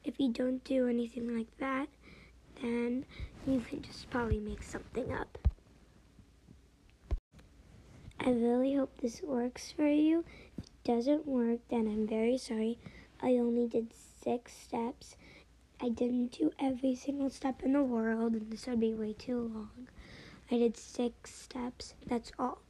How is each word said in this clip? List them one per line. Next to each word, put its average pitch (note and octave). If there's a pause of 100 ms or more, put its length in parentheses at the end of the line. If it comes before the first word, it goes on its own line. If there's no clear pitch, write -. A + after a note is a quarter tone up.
If C#4
you C4+
don't B3+
do C4
anything A#3+
like A3+ (100)
that, C4+ (720)
then A#3+ (400)
you C4+
can A#3
just -
probably A3
make G#3
something -
up. - (2750)
I B3+
really B3
hope C4+
this A#3
works B3+
for D4
you. D#4 (340)
If -
it -
doesn't C4+
work, A#3+ (120)
then A3+
I'm G#3+
very A3+
sorry. A3+ (420)
I B3+
only A#3+
did A3+ (300)
six A#3+
steps. - (640)
I B3
didn't B3
do D#4
every C4+
single C#4
step C4
in C4
the C#4+
world, A3+
and A3
this G#3+
would A#3+
be A3
way G#3+
too A#3+
long. A3 (640)
I A#3+
did A#3
six -
steps, - (120)
that's A#3
all. C4 (120)